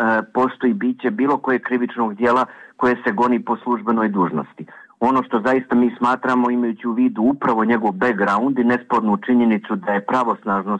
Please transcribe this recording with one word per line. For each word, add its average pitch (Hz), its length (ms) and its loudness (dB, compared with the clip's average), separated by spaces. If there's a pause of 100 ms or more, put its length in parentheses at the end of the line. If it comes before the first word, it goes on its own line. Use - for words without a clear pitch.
(340)
postoji 127 400 0
biće 123 360 -2
bilo 131 280 0
koje 127 200 0
krivičnog 117 560 -2
djela 123 320 2 (300)
koje 123 280 0
se 117 80 0
goni 120 320 0
po 113 120 -4
službenoj 113 520 0
dužnosti. 85 580 -4 (340)
Ono 127 220 2
što 117 240 -2
zaista 131 280 0
mi 120 240 2
smatramo, 123 520 0
imajući 120 380 -2
u 117 40 -2
vidu 110 300 0
upravo 123 420 2
njegov 110 280 0
background 107 680 0
i 120 60 2
nespornu 117 520 0
činjenicu 113 600 0
da 98 160 -4
je 101 140 -4
pravosnažno 104 720 -2